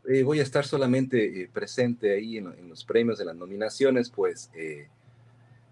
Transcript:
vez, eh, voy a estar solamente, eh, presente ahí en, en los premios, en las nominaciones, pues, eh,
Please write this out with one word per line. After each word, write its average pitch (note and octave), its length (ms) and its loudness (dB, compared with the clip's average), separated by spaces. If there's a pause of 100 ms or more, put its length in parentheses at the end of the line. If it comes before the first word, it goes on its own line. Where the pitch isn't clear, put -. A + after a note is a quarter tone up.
vez, C3+ 140 4
eh, C3 40 6
voy D3+ 160 2
a C#3+ 40 4
estar C#3+ 220 0
solamente, B2 800 2
eh, F2+ 100 -14
presente A#2 580 0
ahí A2 260 -2
en, G2 100 -10 (100)
en F2 120 -20
los D#2+ 140 -18
premios, A2+ 360 2
en F#2+ 80 -6
las E2 80 -10
nominaciones, G#2+ 760 0
pues, F2+ 460 -2
eh, D#2 320 -12 (840)